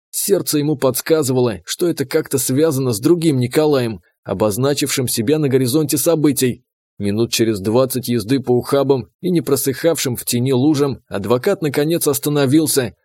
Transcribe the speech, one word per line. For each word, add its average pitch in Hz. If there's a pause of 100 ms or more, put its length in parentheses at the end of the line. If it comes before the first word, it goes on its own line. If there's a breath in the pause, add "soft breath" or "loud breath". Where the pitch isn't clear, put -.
(100)
Сердце 160
ему 147
подсказывало, 127
что -
это 156
как-то 151
связано 131
с 110
другим 156
Николаем, 123 (240)
обозначившим 120
себя 123
на 147
горизонте 131
событий. 143 (360)
Минут 104
через 110
двадцать 123
езды 120
по 123
ухабам 135 (140)
и 180
не 165
просыхавшим 135
в -
тени 127
лужам 139
адвокат 123
наконец 151
остановился, 139 (100)